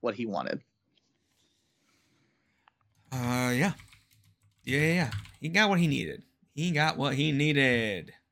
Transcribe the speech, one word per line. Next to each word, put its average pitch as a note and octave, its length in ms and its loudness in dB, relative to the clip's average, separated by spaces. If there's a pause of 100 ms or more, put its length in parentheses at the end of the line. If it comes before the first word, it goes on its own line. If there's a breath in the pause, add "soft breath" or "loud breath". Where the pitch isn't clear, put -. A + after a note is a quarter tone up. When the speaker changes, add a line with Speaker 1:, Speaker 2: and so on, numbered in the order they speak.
Speaker 1:
what A#2+ 140 -4
he A#2+ 100 -8
wanted. A2+ 360 -6 (2500)
Speaker 2:
Uh, B2 420 -2
yeah. D#3 200 2 (880)
Yeah, C3 160 0
yeah, D#3+ 140 2
yeah. E3+ 180 0 (280)
He D#3 100 -6
got G3+ 200 4
what F#3+ 100 4
he E3+ 80 4
needed. - 360 -2 (300)
He E3+ 180 -2
got D#3 260 0
what C3+ 160 -2
he D3 180 0
needed. B2+ 800 2 (200)